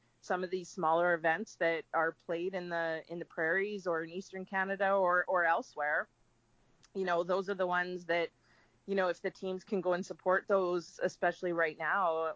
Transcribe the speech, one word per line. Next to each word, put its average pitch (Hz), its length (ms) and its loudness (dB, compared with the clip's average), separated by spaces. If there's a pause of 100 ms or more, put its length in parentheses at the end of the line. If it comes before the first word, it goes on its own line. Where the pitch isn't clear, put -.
(220)
Some 185 220 -2
of 180 60 -6
these 180 200 -6
smaller 170 440 2
events 165 460 0
that 165 240 2 (100)
are 160 220 0 (100)
played 180 300 -4
in 175 140 -6
the, 165 400 -4
in 170 100 -8
the 165 60 -8
prairies 190 600 -2
or 165 180 0
in 165 60 -10
Eastern 190 360 -10
Canada 190 480 0
or, 180 340 4
or 180 180 2
elsewhere, 165 640 0 (880)
you 190 100 -2
know, 175 160 2
those 180 260 0
are 202 60 -2
the 185 140 -2
ones 180 380 -2
that, 170 240 0 (580)
you 196 80 -2
know, 185 140 2
if 170 120 -4
the 190 80 -2
teams 185 340 -8
can 190 180 -2
go 180 120 2
and 175 100 0
support 180 440 0
those, 180 560 0
especially 175 500 0
right 160 240 2
now, 160 580 0